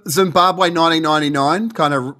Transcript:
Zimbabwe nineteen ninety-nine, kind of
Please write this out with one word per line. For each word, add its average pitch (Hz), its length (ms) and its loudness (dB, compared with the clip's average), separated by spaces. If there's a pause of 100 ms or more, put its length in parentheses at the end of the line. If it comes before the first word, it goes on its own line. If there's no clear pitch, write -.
Zimbabwe 180 640 2
nineteen 165 320 0
ninety-nine, 151 720 0
kind 147 220 0
of 131 260 -4